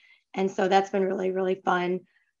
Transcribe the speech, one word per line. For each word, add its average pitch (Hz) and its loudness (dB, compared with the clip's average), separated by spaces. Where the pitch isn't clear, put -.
And 190 -2
so 190 0
that's 196 4
been 196 0
really, 185 -2
really 190 -2
fun, 180 -2